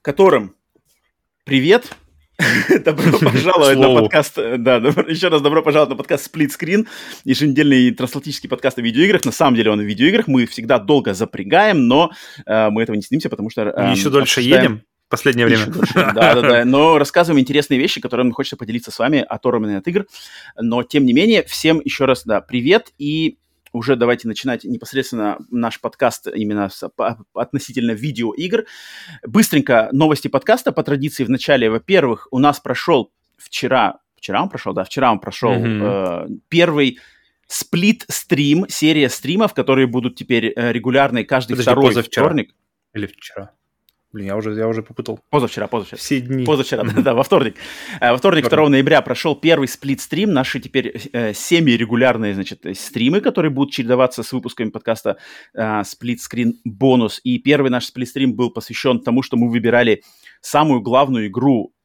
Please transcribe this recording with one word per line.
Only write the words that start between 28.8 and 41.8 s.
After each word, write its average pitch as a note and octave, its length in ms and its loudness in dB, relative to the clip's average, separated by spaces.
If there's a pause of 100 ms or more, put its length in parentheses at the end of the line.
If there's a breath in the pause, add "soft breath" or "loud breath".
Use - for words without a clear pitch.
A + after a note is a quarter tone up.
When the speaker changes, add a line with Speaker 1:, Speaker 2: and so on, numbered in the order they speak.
Speaker 1:
Быстренько B2+ 640 2
новости D3+ 380 0
подкаста A3+ 420 0
по D#3+ 120 -4
традиции C#3 420 -4
в G#2 40 -6
начале. B2+ 400 2
Во-первых, A#2+ 640 0
у C3 80 -2
нас C#3 220 2
прошёл B2+ 500 -2 (260)
вчера, - 600 -2 (180)
вчера G2+ 260 -4
он G3 60 -6
прошёл, G2 240 -10
да, F#2 100 -4
вчера B2+ 280 0
он G2+ 80 0
прошёл, G#2 400 -2
Speaker 2:
Мгм. A2 240 -4
Speaker 1:
э, F#2 440 -4 (220)
первый D3+ 500 2 (480 soft breath)
сплит-стрим, F3 1200 0
серия D3+ 400 2
стримов, F#3 440 -2
которые C3 340 2
будут A#2+ 280 -4
теперь, A2+ 400 -2
э, A#2+ 180 -2
регулярные B2 520 0
каждый B2+ 280 -2
Speaker 2:
Подожди, B2 180 0
Speaker 1:
второй C3 180 4